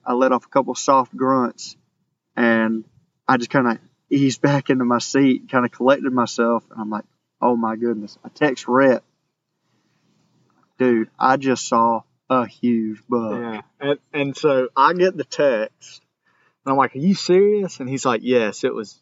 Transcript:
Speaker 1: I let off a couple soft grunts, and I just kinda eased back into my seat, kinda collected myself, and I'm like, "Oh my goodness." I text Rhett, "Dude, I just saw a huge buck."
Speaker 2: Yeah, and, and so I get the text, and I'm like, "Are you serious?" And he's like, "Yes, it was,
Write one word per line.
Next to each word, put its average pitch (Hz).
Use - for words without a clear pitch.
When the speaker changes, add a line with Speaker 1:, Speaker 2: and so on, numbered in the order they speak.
Speaker 1:
I 127
let 127
off 120
a -
couple 131
soft 135
grunts, 131
and 113
I 131
just 120
kinda 123
eased 139
back 143
into 127
my 120
seat, 139
kinda 123
collected 135
myself, 117
and -
I'm 107
like, 107
"Oh 120
my 113
goodness." 110
I 120
text -
Rhett, 127
"Dude, 117
I 131
just 135
saw 117
a 127
huge 110
buck." 117
Speaker 2:
Yeah, 113
and, 143
and 139
so 131
I 147
get 185
the 139
text, -
and 135
I'm 135
like, 131
"Are 135
you 185
serious?" 196
And 123
he's 131
like, 117
"Yes, 120
it 127
was, 110